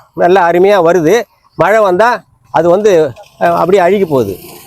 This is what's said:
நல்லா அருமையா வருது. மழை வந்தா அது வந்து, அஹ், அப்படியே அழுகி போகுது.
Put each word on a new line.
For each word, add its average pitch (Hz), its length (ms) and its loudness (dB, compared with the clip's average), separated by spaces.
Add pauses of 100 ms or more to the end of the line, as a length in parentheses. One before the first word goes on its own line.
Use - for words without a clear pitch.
(160)
நல்லா 180 280 0
அருமையா 180 380 2
வருது. 170 340 0 (420)
மழை 202 240 0
வந்தா 202 280 0 (440)
அது 165 160 0
வந்து, 208 220 2 (480)
அஹ், 175 160 -2
அப்படியே 175 260 0
அழுகி 190 240 0
போகுது. 135 280 -2 (340)